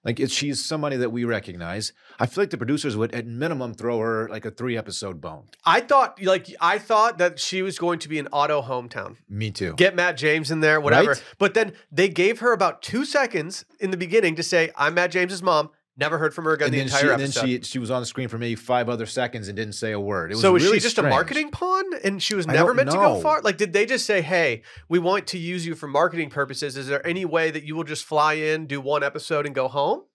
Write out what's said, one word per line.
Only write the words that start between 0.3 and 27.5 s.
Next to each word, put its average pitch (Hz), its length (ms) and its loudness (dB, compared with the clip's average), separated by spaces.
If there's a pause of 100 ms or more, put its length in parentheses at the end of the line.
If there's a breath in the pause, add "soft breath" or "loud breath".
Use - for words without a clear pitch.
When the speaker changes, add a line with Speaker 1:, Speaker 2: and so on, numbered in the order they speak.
Speaker 1:
she's 143 320 -4
somebody 151 340 -4
that 123 140 0
we 120 140 -4
recognize, 98 680 -6 (260 soft breath)
I - 100 0
feel 196 160 -2
like - 80 -2
the - 60 -6
producers 131 380 -4
would 110 180 -2
at 117 120 -8
minimum 123 480 -6
throw 117 260 -4
her, 113 300 -2
like, 107 160 -12
a 107 60 -8
three 120 260 -6
episode 98 420 -10
bone. 78 300 -14 (160)
Speaker 2:
I 196 160 6
thought, 247 420 2
like, 190 240 2 (140)
I 180 160 4
thought 214 400 2
that 170 220 2
she 185 220 -4
was 185 160 -4
going 170 220 0
to 151 100 -12
be 156 80 -4
an 143 140 -6
auto 147 300 2
hometown. 120 560 -8 (100)
Speaker 1:
Me 104 240 -4
too. 90 240 -4
Speaker 2:
Get 180 200 6
Matt 175 200 2
James 151 340 0
in 160 120 0
there, 156 180 6
whatever. 147 320 6
Speaker 1:
Right? 131 120 -2 (160 loud breath)
Speaker 2:
But 196 160 2
then 220 180 2 (180 loud breath)
they 175 160 4
gave 185 320 0
her 240 140 2
about 180 280 0
two 247 220 -4
seconds 233 600 -2 (160)
in 190 100 -2
the 185 60 -2
beginning 180 380 2
to 165 80 -4
say, 165 340 2
"I'm 151 160 2
Matt 175 180 2
James's 180 320 -2
mom." 156 280 2 (280)
Never 151 200 0
heard 151 160 0
from 165 100 -8
her 156 80 2
again 147 140 0
Speaker 1:
And 127 80 2
Speaker 2:
the - 20 0
Speaker 1:
then 135 80 0
Speaker 2:
entire 139 160 2
Speaker 1:
she, 143 60 4
Speaker 2:
episode. 135 340 0
Speaker 1:
and 127 120 0
then 123 100 -4
she, - 40 -12
she 131 120 -6
was 117 100 -6
on 123 140 -2
the - 20 -8
screen 127 220 -6
for 113 100 -8
maybe 117 160 -4
five 120 340 0
other 113 200 -4
seconds 120 400 -4
and 101 100 -8
didn't 104 160 -6
say 110 200 -4
a 104 60 -2
word. 98 320 -4
It 107 40 -4
was - 80 -2
Speaker 2:
So 185 120 8
is 156 80 6
Speaker 1:
really 202 140 6
Speaker 2:
she - 60 2
just 226 100 0
Speaker 1:
strange. 160 140 2
Speaker 2:
a - 20 4
marketing 262 400 2
pawn, 370 360 -2 (180)
and 196 180 -2
she - 140 -2
was 175 120 -2
Speaker 1:
I 127 60 0
Speaker 2:
never 160 140 6
Speaker 1:
don't 139 80 2
Speaker 2:
meant 139 160 2
to 175 60 2
go 202 180 6
Speaker 1:
know. 92 40 -2
Speaker 2:
far? 208 220 2
Like, 190 160 0
did 185 160 -2
they 214 140 4
just 254 180 -2
say, 196 160 2
"Hey, 151 400 0 (280 loud breath)
we 170 100 2
want 185 300 0
to 180 100 -8
use 170 260 -6
you 165 80 -6
for 151 140 -10
marketing 156 420 0
purposes. 139 480 -4
Is 135 80 -8
there 139 220 -2
any 180 180 -2
way 160 240 0
that 151 140 -6